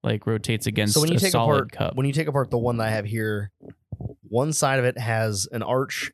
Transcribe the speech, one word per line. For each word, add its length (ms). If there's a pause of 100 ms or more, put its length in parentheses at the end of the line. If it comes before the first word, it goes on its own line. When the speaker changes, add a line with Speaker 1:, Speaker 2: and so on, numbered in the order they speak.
Speaker 1:
like, 240
rotates 400
against 280
Speaker 2:
So 60
when 100
you 60
Speaker 1:
a 20
Speaker 2:
take 120
Speaker 1:
solid 240
Speaker 2:
apart, 160
Speaker 1:
cup. 240
Speaker 2:
when 100
you 80
take 140
apart 240
the 60
one 200
that 100
I 40
have 140
here, 460 (720)
one 300
side 260
of 60
it 120
has 540
an 120
arch, 500